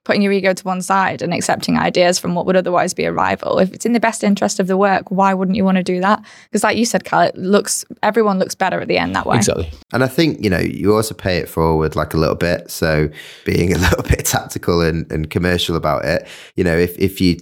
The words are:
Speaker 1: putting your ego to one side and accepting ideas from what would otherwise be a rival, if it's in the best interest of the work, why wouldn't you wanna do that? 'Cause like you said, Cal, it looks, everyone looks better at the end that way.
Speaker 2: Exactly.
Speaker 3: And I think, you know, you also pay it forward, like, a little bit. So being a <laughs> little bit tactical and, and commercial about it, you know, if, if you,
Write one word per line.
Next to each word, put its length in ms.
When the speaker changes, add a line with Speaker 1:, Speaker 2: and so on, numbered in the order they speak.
Speaker 1:
putting 160
your 100
ego 220
to 100
one 160
side 400
and 140
accepting 420
ideas 420
from 160
what 120
would 100
otherwise 380
be 100
a 80
rival, 460
if 160
it's 100
in 80
the 80
best 240
interest 340
of 80
the 100
work, 340
why 240
wouldn't 220
you 80
wanna 180
do 180
that? 220
'Cause 140
like 140
you 80
said, 180
Cal, 160
it 160
looks, 480
everyone 360
looks 160
better 260
at 80
the 80
end 180
that 120
way. 100
Speaker 2:
Exactly. 340
Speaker 3:
And 100
I 60
think, 340
you 60
know, 100
you 380
also 180
pay 220
it 140
forward, 460
like, 180
a 20
little 180
bit. 360
So 400
being 300
a 40
<laughs> 80
little 160
bit 220
tactical 560
and, 320
and 160
commercial 480
about 300
it, 200
you 80
know, 120
if, 220
if 220
you, 220